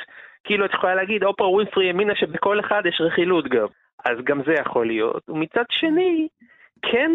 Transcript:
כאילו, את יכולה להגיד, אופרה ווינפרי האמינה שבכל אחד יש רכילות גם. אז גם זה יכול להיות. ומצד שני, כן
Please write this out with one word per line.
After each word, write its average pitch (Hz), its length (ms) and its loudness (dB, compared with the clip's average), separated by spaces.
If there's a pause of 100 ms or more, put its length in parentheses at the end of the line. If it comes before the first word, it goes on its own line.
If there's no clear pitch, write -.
(440)
כאילו, 202 220 0
את 185 80 -4
יכולה 185 220 0
להגיד, 190 280 -2
אופרה 196 260 2
ווינפרי 196 380 2
האמינה 196 280 0
שבכל 196 440 -2
אחד 208 260 0
יש 170 160 -2
רכילות 170 460 2
גם. 113 200 0 (380)
אז 120 180 0
גם 143 220 0
זה 127 80 2
יכול 120 340 0
להיות. 110 420 -2
ומצד 160 400 -2
שני, 330 580 0 (540)
כן 294 340 0